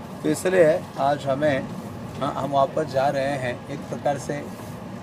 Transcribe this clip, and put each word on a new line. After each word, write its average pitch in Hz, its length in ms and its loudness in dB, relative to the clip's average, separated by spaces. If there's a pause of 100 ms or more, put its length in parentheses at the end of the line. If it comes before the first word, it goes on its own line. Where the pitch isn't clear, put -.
(220)
तो 151 60 2
इसलिए 175 520 6 (200)
आज 139 260 2
हमें, 139 400 2 (540)
हाँ, 139 140 -2
हम 139 180 -4
वापस 139 340 4
जा 135 220 2
रहे 139 280 0
हैं, 123 180 -2 (140)
एक 139 200 -8
प्रकार 143 320 -2
से 147 220 -4 (600)